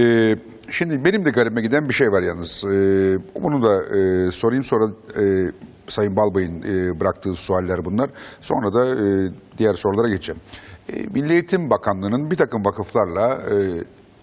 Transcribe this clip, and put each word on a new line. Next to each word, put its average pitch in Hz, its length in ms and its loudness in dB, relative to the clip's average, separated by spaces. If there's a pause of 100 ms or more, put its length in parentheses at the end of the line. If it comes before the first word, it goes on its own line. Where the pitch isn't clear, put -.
(720)
şimdi 156 340 -4
benim 190 200 2
de 143 40 4
garibime 117 320 2
giden 135 280 0
bir 120 40 -2
şey 120 180 4
var 98 100 4
yalnız. 87 420 -4
E, 98 60 -4 (760)
bunu 147 200 0
da, 101 340 2
e, 92 340 2
sorayım, 120 320 0
sonra, 113 220 2 (360)
e, 95 300 0 (360)
Sayın 101 280 -2
Balbay'ın, 95 480 0
e, 92 360 -2
bıraktığı 95 360 -2
sualler 90 500 -2
bunlar. 107 240 -2 (320)
Sonra 113 320 -2
da, 120 120 2
e, 127 200 -2 (520)
diğer 107 160 2
sorulara 101 340 0
geçeceğim. 87 340 -4 (520)
E, - 0 - (200)
Milli 147 200 0
Eğitim 170 360 0
Bakanlığı'nın 107 600 0
bir 180 40 0
takım 123 300 0
vakıflarla, 101 640 0
e, 120 280 -2 (680)